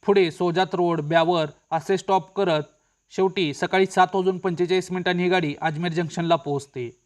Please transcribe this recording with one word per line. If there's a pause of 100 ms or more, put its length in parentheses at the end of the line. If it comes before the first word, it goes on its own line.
पुढे
सोजात
रोड,
ब्यावर (240)
असे
स्टॉप
करत (480)
शेवटी
सकाळी
सात
वाजून
पंचेचाळीस
मिनिटांनी
ही
गाडी
अजमेर
जंक्शनला
पोहोचते.